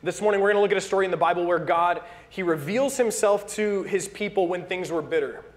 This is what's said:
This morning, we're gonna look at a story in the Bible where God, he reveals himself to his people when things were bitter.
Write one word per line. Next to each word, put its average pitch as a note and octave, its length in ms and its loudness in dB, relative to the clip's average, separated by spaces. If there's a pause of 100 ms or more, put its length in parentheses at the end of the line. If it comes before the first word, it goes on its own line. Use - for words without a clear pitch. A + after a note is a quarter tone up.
This F3 180 -4
morning, G#3 200 2
we're G3+ 80 4
gonna G#3 120 4
look G3+ 100 2
at G3+ 60 2
a F#3 40 -2
story F#3+ 240 0
in F#3 60 -2
the E3+ 60 -2
Bible E3+ 280 2
where F3 140 2
God, E3+ 420 0 (280)
he F#3+ 140 -8
reveals F3+ 540 0
himself G#3 580 2
to G#3 280 0
his F3+ 240 -2
people G3 400 -2
when F3 180 -4
things F3+ 260 -6
were E3 100 -2
bitter. C#3+ 420 -2 (140)